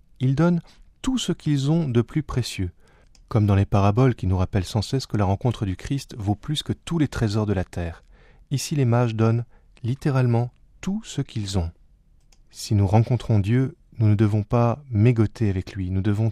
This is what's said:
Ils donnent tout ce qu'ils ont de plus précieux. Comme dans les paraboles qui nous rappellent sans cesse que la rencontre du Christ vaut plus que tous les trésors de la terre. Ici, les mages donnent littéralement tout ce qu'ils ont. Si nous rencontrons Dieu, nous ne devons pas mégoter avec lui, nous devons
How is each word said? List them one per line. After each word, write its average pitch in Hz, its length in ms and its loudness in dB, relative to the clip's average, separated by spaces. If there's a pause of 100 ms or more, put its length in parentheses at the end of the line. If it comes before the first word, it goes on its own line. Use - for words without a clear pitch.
(200)
Ils 131 160 0
donnent 170 260 2 (400)
tout 262 160 -2
ce 185 140 -2
qu'ils 147 400 0
ont 165 160 0
de 120 120 2
plus 147 220 -2
précieux. - 480 -6 (560)
Comme 107 180 2
dans 101 120 4
les 98 100 4
paraboles 104 480 4
qui - 140 -4
nous 92 80 2
rappellent 92 280 -2
sans - 180 -2
cesse - 240 -4
que - 100 -6
la 104 80 2
rencontre 98 420 -2
du 92 80 -4
Christ - 420 -8
vaut 104 200 -2
plus - 260 -6
que - 100 -6
tous - 280 -4
les - 80 2
trésors 107 380 -2
de 104 80 -2
la 92 100 -2
terre. 85 400 -10 (480)
Ici, 139 240 -4
les 139 80 2
mages 117 320 2
donnent 113 280 2 (380)
littéralement 123 680 0 (300)
tout 196 220 -4
ce - 160 -8
qu'ils 101 380 -4
ont. 82 140 -4 (800)
Si - 260 -4
nous 98 100 4
rencontrons 110 540 2
Dieu, 123 360 0 (220)
nous 113 80 4
ne 104 80 6
devons 104 300 2
pas 120 440 0
mégoter 113 640 2
avec 92 240 -4
lui, 92 160 -6
nous 95 120 -2
devons 107 300 0